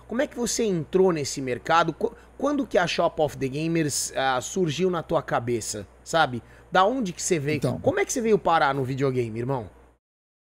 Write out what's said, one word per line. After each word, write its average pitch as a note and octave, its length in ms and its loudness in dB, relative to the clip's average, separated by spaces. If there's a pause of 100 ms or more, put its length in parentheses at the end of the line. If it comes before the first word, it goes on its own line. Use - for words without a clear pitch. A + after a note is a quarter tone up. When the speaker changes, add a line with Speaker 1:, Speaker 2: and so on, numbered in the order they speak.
Speaker 1:
como A#3 140 -2
é D4 60 -2
que - 80 -20
você A#3+ 280 -2
entrou F#3 500 2
nesse D3 280 -4
mercado? D#3 520 0
Qu-, - 200 -6 (240)
quando C#4 300 0
que - 100 0
a F3+ 80 4
Shop E3 360 0
of C#3+ 160 0
the C3 100 -2
Gamers, D#3 680 -2
ah, C3 260 0
surgiu F3 480 0
na F3 120 -2
tua D#3 220 -2
cabeça, A#2 640 -4 (160)
sabe? C#3 400 0 (260)
Da F#3 140 4
onde G#3+ 300 0
que - 100 -12
você E3+ 160 2
veio? C#3 180 0
Speaker 2:
Então. A#2+ 220 0
Speaker 1:
Como F#4 200 0
é G4+ 60 2
que - 60 -4
você - 80 -2
veio A3 180 4
parar D#3+ 380 2
no C#3 80 0
videogame, B2+ 560 -2
irmão? A#2+ 300 -4 (760)